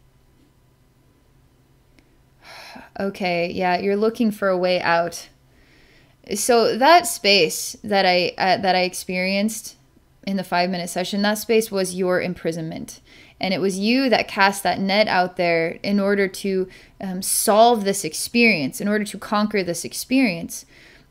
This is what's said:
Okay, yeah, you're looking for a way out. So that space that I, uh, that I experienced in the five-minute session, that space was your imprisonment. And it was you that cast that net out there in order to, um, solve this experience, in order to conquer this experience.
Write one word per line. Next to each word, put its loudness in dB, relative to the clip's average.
Okay, -2
yeah, 0
you're 0
looking 0
for -2
a 2
way 0
out. 0
So 4
that 6
space 2
that 0
I, 2
uh, 2
that 2
I 2
experienced -4
in -4
the -4
five-minute -2
session, -4
that 0
space 0
was -2
your 0
imprisonment. -6
And -2
it -2
was 0
you 2
that -2
cast 2
that 0
net 2
out 0
there 0
in 0
order 2
to, -4
um, -8
solve 4
this -2
experience, 0
in -4
order -2
to -10
conquer -2
this -6
experience. -2